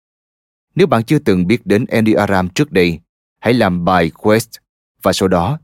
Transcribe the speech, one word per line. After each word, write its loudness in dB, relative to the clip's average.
Nếu 2
bạn 0
chưa 0
từng 0
biết -2
đến 0
Enneagram 0
trước -4
đây, 0
hãy 0
làm 0
bài 0
Quest -2
và 0
sau -2
đó -2